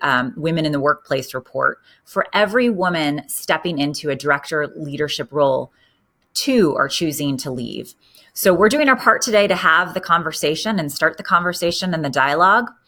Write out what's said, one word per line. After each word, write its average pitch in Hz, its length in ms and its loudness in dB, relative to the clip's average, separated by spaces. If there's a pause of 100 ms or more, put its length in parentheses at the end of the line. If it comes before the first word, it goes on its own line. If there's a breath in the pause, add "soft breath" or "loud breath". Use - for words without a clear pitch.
um, 127 360 0
Women 160 280 -2
in 151 80 0
the 143 80 0
Workplace 139 540 -2
report, 135 440 -2 (260 soft breath)
for - 280 -4
every 214 380 2
woman 170 580 -2
stepping 160 500 -4
into 143 300 -4
a 139 80 -2
director 147 580 -2
leadership 143 560 -6
role, 135 400 0 (640)
two 220 440 2
are 135 120 0
choosing 143 480 -4
to 131 140 -8
leave. 117 440 -10 (380 soft breath)
So 185 220 2
we're 202 160 4
doing 285 180 2
our 254 80 4
part 233 240 2
today 208 260 2
to 185 80 2
have 175 380 2
the 185 80 -4
conversation 165 800 -2
and 147 100 -4
start 160 280 -2
the 202 40 -12
conversation 175 720 0
and 160 100 -2
the 139 60 -2
dialogue. 165 600 4 (180 loud breath)